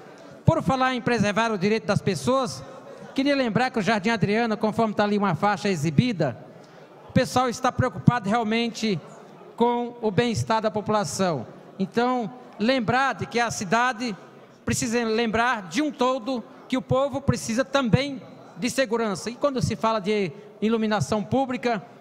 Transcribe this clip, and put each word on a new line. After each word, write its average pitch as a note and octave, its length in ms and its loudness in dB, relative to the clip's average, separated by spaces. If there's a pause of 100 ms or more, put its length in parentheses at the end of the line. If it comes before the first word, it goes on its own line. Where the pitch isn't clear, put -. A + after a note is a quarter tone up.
(440)
Por D#4 180 4
falar B3+ 320 2
em B3 60 -2
preservar A3 500 2
o F3+ 60 -2
direito G#3 300 0
das G3+ 160 2
pessoas, A#3 600 0 (520)
queria C#4 200 2
lembrar B3+ 360 2
que - 80 -4
o G3+ 40 2
Jardim G#3 280 2
Adriana, G#3+ 440 2
conforme G#3+ 380 0
tá G#3 120 2
ali G#3 120 2
uma G3 180 2
faixa G3+ 360 0
exibida, D#3+ 680 2 (720)
o - 60 -20
pessoal B3+ 340 2
está A#3+ 220 -2
preocupado A#3 580 0
realmente A3 720 0 (560)
com A#3+ 460 0
o G#3+ 80 0
bem-estar A3+ 500 0
da G#3+ 100 0
população. G3 760 -2 (320)
Então, A#3 520 -2 (280)
lembrar B3 560 2
de F3+ 100 -8
que A3 140 -4
a A#3 120 2
cidade A3+ 640 0 (500)
precisa A#3+ 400 -2
lembrar A3 640 0
de F#3 120 -2
um D4+ 120 0
todo B3+ 500 -2 (240)
que C4 100 -2
o B3+ 60 0
povo C4+ 380 0
precisa B3 440 0
também C4+ 560 2 (360)
de G#3+ 120 -2
segurança. A3+ 600 0
E A#3+ 60 -8
quando C4+ 260 0
se - 140 2
fala A3 240 0
de G3 320 0 (280)
iluminação G#3+ 600 2
pública, A#3+ 600 0 (180)